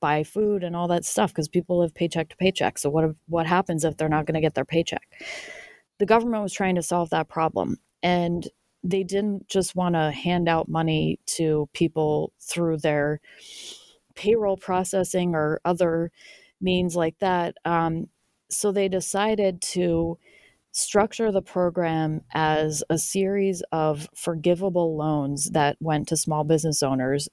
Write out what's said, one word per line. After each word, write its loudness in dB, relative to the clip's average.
buy 2
food 0
and -6
all -2
that 2
stuff, 0
'cause -4
people 0
live 2
paycheck -2
to -20
paycheck. 0
So 0
what, 2
what 0
happens 2
if 0
they're 0
not 2
gonna 0
get 2
their 0
paycheck? -2
The 0
government 2
was -4
trying 0
to 0
solve -2
that -2
problem, -2
and 0
they 0
didn't -4
just 0
wanna 4
hand 0
out 2
money 0
to 0
people 0
through -2
their 0
payroll 2
processing 0
or 0
other 0
means 0
like 0
that. 0
Um, 0
so 0
they 2
decided 0
to 0
structure 0
the 2
program -2
as 0
a 2
series 0
of 0
forgivable 0
loans -2
that 2
went -2
to -2
small -2
business 2
owners 0